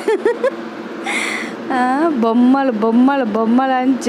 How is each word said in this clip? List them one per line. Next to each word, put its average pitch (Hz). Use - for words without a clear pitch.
ఆ, 262
బొమ్మలు, 247
బొమ్మలు, 240
బొమ్మలు 226
అని 254